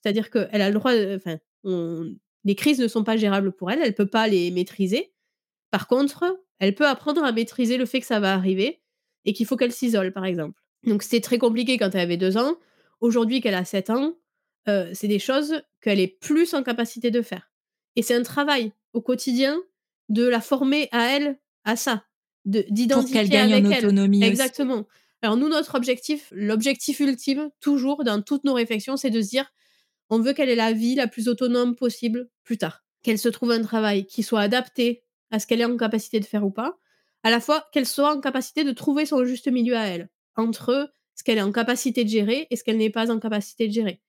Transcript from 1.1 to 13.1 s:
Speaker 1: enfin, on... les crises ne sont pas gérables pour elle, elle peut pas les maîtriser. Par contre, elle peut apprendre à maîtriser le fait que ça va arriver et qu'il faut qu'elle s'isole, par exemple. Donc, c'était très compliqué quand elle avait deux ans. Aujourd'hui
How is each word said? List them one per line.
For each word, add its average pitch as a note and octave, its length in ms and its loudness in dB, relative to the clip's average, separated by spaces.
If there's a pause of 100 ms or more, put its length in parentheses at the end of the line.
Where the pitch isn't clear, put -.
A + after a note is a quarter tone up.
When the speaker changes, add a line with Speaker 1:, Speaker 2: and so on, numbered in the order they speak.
Speaker 1:
enfin, F3 220 -8 (260)
on... E3+ 480 -4 (320)
les G3 120 2
crises D4 240 2
ne A#3+ 80 2
sont A3 160 -2
pas A3 120 0
gérables G3+ 360 0
pour F#3 180 -8
elle, C4+ 120 -2
elle A3 120 0
peut G3+ 120 2
pas A3 200 0
les F3+ 240 2
maîtriser. F#3 640 -2 (580)
Par - 180 -2
contre, C#4 360 0 (340)
elle G3 160 2
peut D4 140 2
apprendre D4 360 0
à B3+ 80 0
maîtriser A3+ 460 -2
le B3 80 0
fait C4 140 -2
que A#3+ 60 -18
ça A3 140 0
va G3 140 2
arriver F#3+ 480 0 (420)
et A#3 80 0
qu'il G#3+ 140 -2
faut C4 100 -2
qu'elle A#3+ 160 0
s'isole, G#3+ 400 0
par F#3+ 120 -6
exemple. F3 360 -4 (260)
Donc, G#3 180 2
c'était A#3 160 0
très A#3+ 180 -2
compliqué A#3 400 0
quand F#3 160 0
elle F#3+ 60 0
avait F3 160 0
deux F#3 200 0
ans. C#4 200 2 (440)
Aujourd'hui A#3 400 2